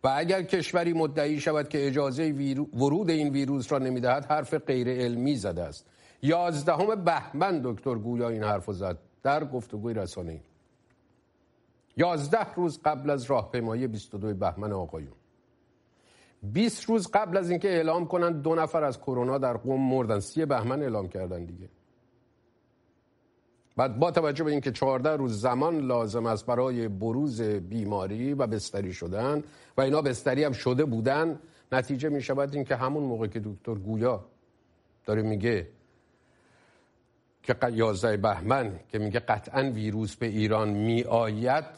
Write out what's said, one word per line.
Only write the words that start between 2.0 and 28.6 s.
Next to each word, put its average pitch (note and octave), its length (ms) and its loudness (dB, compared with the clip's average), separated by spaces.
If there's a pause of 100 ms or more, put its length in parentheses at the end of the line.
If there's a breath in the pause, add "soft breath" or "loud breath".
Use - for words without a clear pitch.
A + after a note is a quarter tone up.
ویرو-، C#3 440 -2
ورود D3 340 2
این D3+ 200 2
ویروس C#3 420 0
را C#3+ 60 2
نمی‌دهد، B2+ 480 0
حرف D3+ 280 0
غیر B2+ 360 0
علمی B2+ 460 0
زده F2+ 280 -2
است. C#2+ 220 -10 (360 soft breath)
یازدهم E3+ 840 2
بهمن E3 600 2
دکتر B2 320 -2
گویا A#2 340 -2
این A2 140 -2
حرف G#2 280 0
زد F#2 260 -4 (260)
در D3 220 2
گفتگوی A#2 480 -6
رسانه‌ای. F2 460 -6 (1600)
یازده E3+ 560 2
روز F3 320 -2
قبل D3 240 0
از C3+ 160 0
راهپیمایی A#2+ 600 0
بیست G#2+ 280 -8
و - 20 -8
دو G#2 160 -2
بهمن G2 400 -2
آقایون. D#2+ 400 -8 (1400 soft breath)
بیست G#3+ 300 2
روز A3 280 0
قبل G3 260 2
از F3 120 0
اینکه F3 180 0
اعلام E3 400 2
کنن E3+ 340 0
دو D#3+ 140 2
نفر D#3+ 280 2
از C3 160 -2
کرونا B2+ 380 0
در B2 200 0
قم B2+ 180 -2
مردن، B2+ 440 2
سی D#3 260 -2
بهمن C3 360 0
اعلام A2 260 -2
کردن F2+ 380 -6
دیگه. F2 240 -16 (2000)
بعد B2 240 0
با E3+ 120 4
توجه D#3 320 2
به D3+ 80 0
اینکه C#3 200 0
چهارده C3+ 380 2
روز B2+ 320 0
زمان C3+ 380 2
لازم A#2 460 0
است A2 200 0
برای B2 420 0
بروز A2+ 540 -2
بیماری G#2 920 -2
و C3+ 140 0
بستری G2+ 460 -4